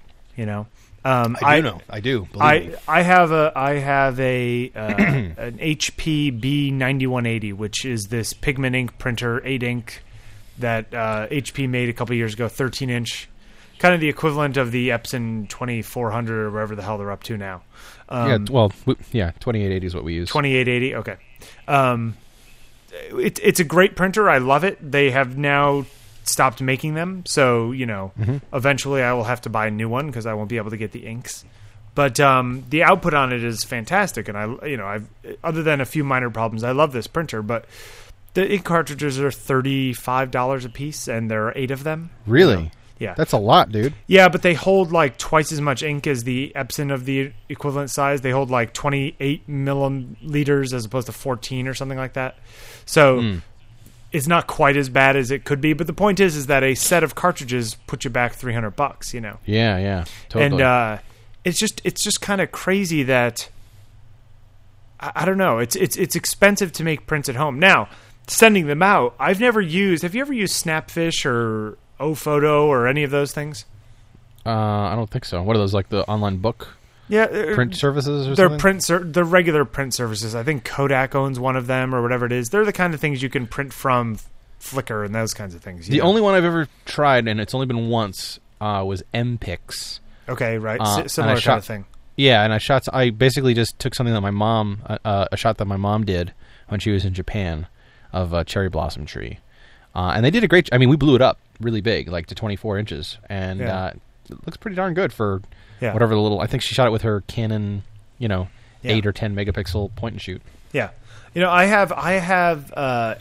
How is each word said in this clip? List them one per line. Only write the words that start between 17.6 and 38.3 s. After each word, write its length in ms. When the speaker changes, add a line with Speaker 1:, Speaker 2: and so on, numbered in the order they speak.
Speaker 1:
Um, 200
Speaker 2:
Yeah, 100
well, 220
we, 120
yeah, 260
twenty-eight 320
eighty 160
is 80
what 80
we 120
use. 140
Speaker 1:
Twenty-eight 380
eighty, 300
okay. 220
Um, 480
it, 320
it's 160
a 40
great 300
printer. 340
I 100
love 260
it. 140
They 220
have 260
now 480
stopped 360
making 340
them, 300
so, 460
you 160
know, 320
Speaker 2:
Mm-hmm. 200
Speaker 1:
eventually 480
I 120
will 120
have 180
to 80
buy 180
a 20
new 180
one 220
'cause 160
I 80
won't 140
be 80
able 140
to 60
get 140
the 160
inks. 380
But, 240
um, 500
the 140
output 320
on 180
it 120
is 180
fantastic, 680
and 80
I, 300
you 100
know, 100
I've, 200
other 180
than 180
a 40
few 180
minor 280
problems, 340
I 80
love 200
this 140
printer. 360
But 220